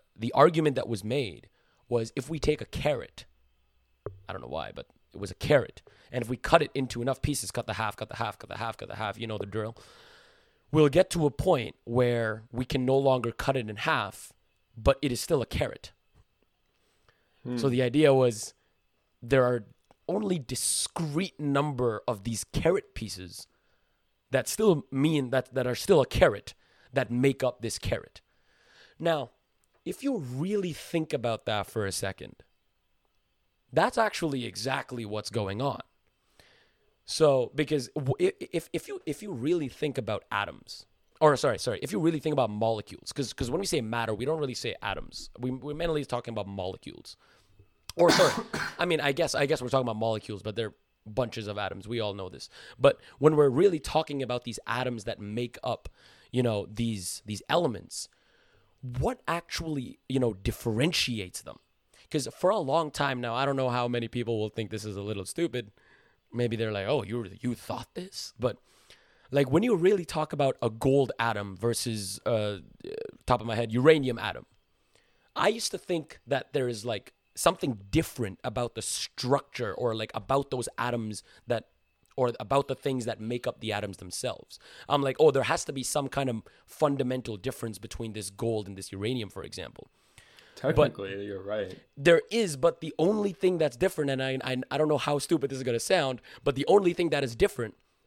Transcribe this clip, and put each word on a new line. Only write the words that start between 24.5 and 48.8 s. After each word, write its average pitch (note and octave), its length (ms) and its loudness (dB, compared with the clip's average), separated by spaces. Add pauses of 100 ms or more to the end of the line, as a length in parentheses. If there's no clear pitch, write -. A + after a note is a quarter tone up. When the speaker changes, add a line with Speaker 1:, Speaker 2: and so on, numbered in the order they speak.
Speaker 1:
mean C#3 380 2
that, C3 240 -2
that B2+ 120 0
are B2 100 -2
still E3+ 260 6
a A#2+ 40 6
carrot - 480 2 (380)
that B2+ 180 -2
make B2+ 320 2
up B2 200 0
this A2+ 180 -6
carrot. - 400 -6 (800)
Now, D#3 300 -2 (560)
if - 180 -8
you C4+ 140 0
really E3 560 -2
think - 400 -4
about A#2 320 -2
that G#2 220 -2
for G#2+ 180 -2
a F#2+ 80 -2
second, - 500 -8 (1300)
that's F#3 260 4
actually D#3 480 0
exactly A#2+ 600 -6
what's G#2 240 -6
going G#2 320 -2
on. C3 180 -2 (1300)
So, C#3 500 4
because C#3+ 400 0
w-, C3+ 240 0
i-, F3+ 220 2
i-, - 100 -10
if, - 220 -4
if E3 140 -4
you, G4+ 180 -10
if - 160 -6
you G#3 100 -8
really D3 380 -2
think - 280 -4
about G#2+ 340 -4
atoms, G2 540 -6 (360)
or D3+ 160 8
sorry, A#2+ 220 0
sorry, A#2 220 -2
if C3 100 -6
you G3+ 80 -2
really D#3+ 200 2
think D3+ 140 -2
about B2+ 160 2
molecules, G#2+ 640 -4
'cause, C3 200 -6
'cause A#2+ 200 -6
when D#3+ 80 -2
we G3 60 -4
say D#3+ 160 0
matter, A2+ 320 -2
we G#2+ 120 -4
don't D#3+ 140 -2
really C3+ 160 -4
say A2+ 260 -6
atoms. - 480 -8 (100)
We, B2+ 120 -4
we're C3 240 -8
mainly D#3+ 300 -2
talking A#2+ 280 -6
about G#2 140 -6
molecules. F#2+ 680 -10 (800)
Or E3+ 160 8
sorry, E3+ 220 6 (220)
<coughs> - 240 -6
I E3+ 60 2